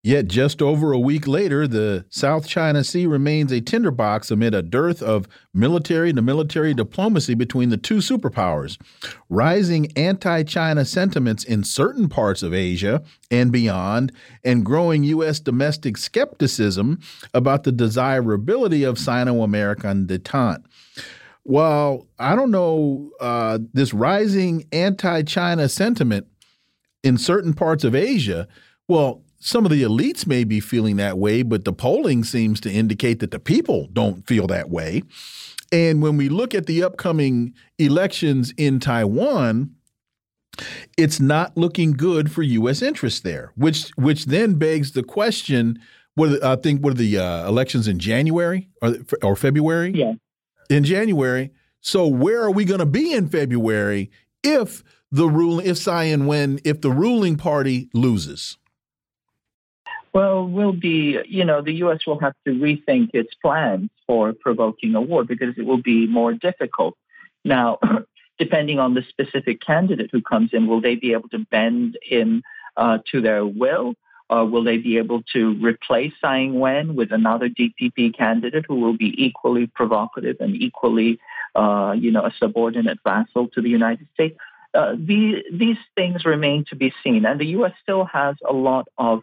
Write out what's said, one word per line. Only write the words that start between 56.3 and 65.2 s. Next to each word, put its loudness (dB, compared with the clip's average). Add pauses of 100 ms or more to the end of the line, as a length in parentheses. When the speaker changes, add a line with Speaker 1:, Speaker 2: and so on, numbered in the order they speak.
Speaker 1:
if 0
the 0
ruling 2
party -2
loses? -2 (1600)
Speaker 2:
Well, 2
we'll 0
be, 0 (100)
you -2
know, 2
the -6
U 0
S -4
will -4
have -2 (120)
to -2
rethink 0
its -2
plans -2 (160)
for 2
provoking -2
a 2
war 0